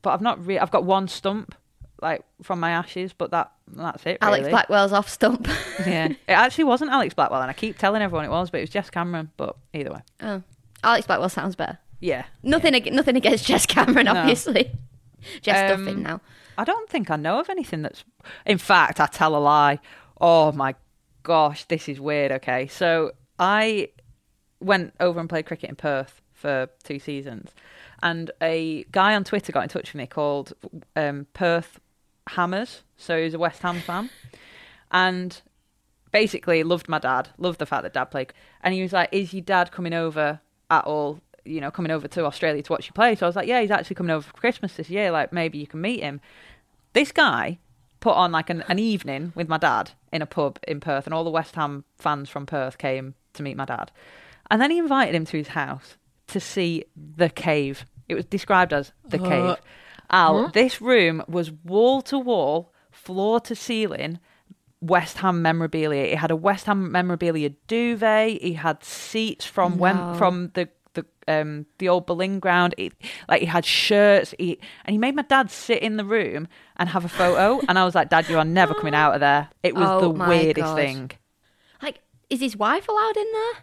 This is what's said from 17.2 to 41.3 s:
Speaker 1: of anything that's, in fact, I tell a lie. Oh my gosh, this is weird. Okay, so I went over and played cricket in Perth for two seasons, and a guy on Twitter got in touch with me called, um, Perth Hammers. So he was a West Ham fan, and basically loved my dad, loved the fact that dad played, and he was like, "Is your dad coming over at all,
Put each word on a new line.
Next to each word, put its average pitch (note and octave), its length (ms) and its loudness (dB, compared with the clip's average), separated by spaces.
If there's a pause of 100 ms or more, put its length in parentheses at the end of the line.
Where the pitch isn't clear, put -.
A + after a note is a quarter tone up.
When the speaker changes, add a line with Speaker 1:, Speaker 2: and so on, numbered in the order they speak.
Speaker 1:
of E4+ 100 -4
anything C#4+ 340 -6
that's, - 200 -10 (420)
in G3+ 140 2
fact, F3 420 4
I D3 60 6
tell D#3+ 300 2
a - 20 2
lie. D3 400 6 (420)
Oh E3 300 6
my C3+ 240 -2 (480)
gosh, D3+ 440 2
this D#3 220 -4
is C#3 120 -10
weird. C#3+ 320 0
Okay, C3 340 -2
so E3 460 0 (260)
I G#3 520 0 (680)
went F#3 380 0
over E3+ 220 0
and E3 80 -8
played D#3+ 180 -4
cricket - 240 -10
in C#3 60 -14
Perth C3+ 440 -6 (120)
for C3 360 -4 (140)
two C#3+ 160 -10
seasons, C#3 560 -12 (480)
and E3 300 -4 (100)
a D#3+ 480 -2
guy G3+ 240 4
on G3+ 80 0
Twitter - 300 -4
got C3 100 0
in C#3+ 60 -6
touch - 240 -10
with D3 80 -12
me A#2+ 80 -10
called, D3 460 -4 (420)
um, C#3+ 380 -4
Perth E3+ 440 -2 (520)
Hammers. F#3 520 -4 (140)
So E3+ 200 -4
he D#3+ 80 0
was D#3+ 100 -4
a E3 40 -8
West E3 240 -2
Ham F3 180 -4
fan, F#3+ 300 -8 (800)
and F#3 500 0 (680)
basically F3+ 520 2
loved E3 260 -2
my D#3 100 -2
dad, C3 300 -2 (100)
loved E3+ 200 -4
the G3 80 -6
fact A#3 160 -4
that - 100 -10
dad B2+ 140 -4
played, C3 260 -10 (300)
and F#3 120 0
he F#3+ 80 -4
was F3+ 100 -6
like, F3+ 200 2
"Is F#3+ 200 -2
your F#3+ 100 -8
dad F3+ 300 0
coming E3+ 200 -6
over D#3 480 -2 (300)
at D#3+ 140 4
all, D3+ 360 -4 (240)